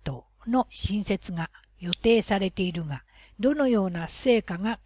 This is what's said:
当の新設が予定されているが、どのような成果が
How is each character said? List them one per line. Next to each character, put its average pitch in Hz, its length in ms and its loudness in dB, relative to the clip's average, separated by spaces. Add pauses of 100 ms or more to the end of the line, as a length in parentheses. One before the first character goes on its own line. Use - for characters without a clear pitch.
当 131 240 -10 (200)
の 240 240 2
新 202 340 -4
設 196 280 -2
が 165 180 -6 (280)
予 175 140 -6
定 226 300 4
さ 196 160 0
れ 190 120 0
て - 120 -4
い 180 100 0
る 165 140 -4
が、 139 180 -8 (360)
ど 262 140 2
の 294 120 2
よ 214 200 4
う 180 40 -2
な 165 180 -6
成 240 340 2
果 175 160 -8
が 214 280 -4